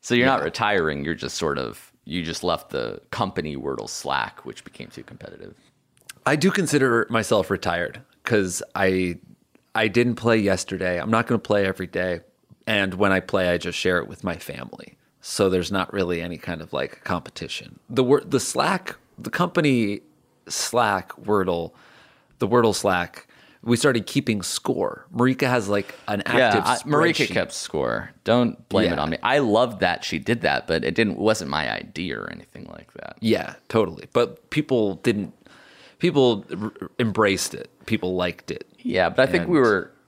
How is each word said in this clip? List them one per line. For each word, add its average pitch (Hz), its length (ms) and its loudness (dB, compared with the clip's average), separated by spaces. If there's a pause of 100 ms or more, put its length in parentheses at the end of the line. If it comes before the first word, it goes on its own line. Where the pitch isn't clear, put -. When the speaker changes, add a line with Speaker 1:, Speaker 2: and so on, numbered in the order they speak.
Speaker 1:
So - 140 0
you're 120 100 6
not 131 140 4
Speaker 2:
Yeah. 73 60 -4
Speaker 1:
retiring, 85 580 0
you're 80 120 -2
just - 220 -8
sort 73 200 0
of, 58 340 -10 (140)
you 87 180 -6
just 82 200 -8
left 85 260 -2
the 58 320 -6 (100)
company 78 460 -4
Wordle 62 320 -6
Slack, - 560 -6
which - 180 -14
became - 240 -18
too - 160 -18
competitive. - 520 -18 (720)
Speaker 2:
I 139 100 4
do 170 160 4
consider 135 580 2
myself 110 400 2
retired 87 520 -2 (220)
'cause 95 400 2 (100)
I, 92 440 2 (580)
I 110 140 2
didn't 120 260 2
play 113 220 2
yesterday. 92 640 0
I'm 104 120 -2
not 113 160 2
gonna 117 120 0
play 101 260 0
every 92 220 -4
day. 90 340 -2 (440)
And 98 300 0
when 98 160 4
I 95 80 4
play, 92 300 0
I 87 80 2
just 85 200 -6
share 90 220 2
it 58 80 -8
with - 160 -16
my 87 140 -4
family. - 600 -16 (240)
So - 280 2
there's 92 220 0
not 95 220 -2
really 87 280 -2
any 87 160 -8
kind 82 240 -8
of, 80 100 -14
like, 69 320 -6
competition. - 760 -8 (100)
The 127 140 2
wor-, 127 220 4
the 143 140 0
Slack, - 560 -2 (220)
the - 120 -10
company 139 720 0 (460)
Slack 107 680 0
Wordle, 90 580 0 (680)
the 117 80 0
Wordle 113 280 4
Slack, 90 520 -2 (360)
we 117 140 2
started 120 280 2
keeping 110 380 -2
score. - 720 -4
Marika 127 320 2
has, 123 200 0
like, 101 280 -2 (120)
an 104 200 -2
active 120 360 4
Speaker 1:
Yeah, - 0 -
I, 123 140 2 (100)
Marika 151 380 2
Speaker 2:
spreadsheet. - 60 -4
Speaker 1:
kept 90 220 -2
score. 58 580 -4 (120)
Don't 117 460 2
blame 90 240 2
it - 40 -2
Speaker 2:
Yeah. 73 40 -2
Speaker 1:
on 78 100 -2
me. 82 120 -4
I 131 160 2
love 113 400 2
that 90 240 0
she - 160 -4
did 113 220 -2
that, 71 260 0
but 80 160 0
it 71 120 0
didn't, 107 220 0
wasn't 101 320 0
my 69 220 -2
idea 65 480 -8
or 50 120 -10
anything - 400 -18
like - 220 -20
that. 50 260 -16
Speaker 2:
Yeah, 104 360 0 (120)
totally. 95 460 0
But - 380 0
people 117 440 0
didn't, 104 380 -2 (640)
people 135 480 2 (160)
r-, 107 100 -6 (280)
embraced 104 560 2
it. - 140 -12 (180)
People 92 280 -2
liked 87 360 -4
it. - 160 -12 (120)
Speaker 1:
Yeah, 92 300 2
but 131 180 4
I - 40 -2
think 170 160 0
we 175 100 4
Speaker 2:
And 131 80 6
Speaker 1:
were 101 260 2 (160)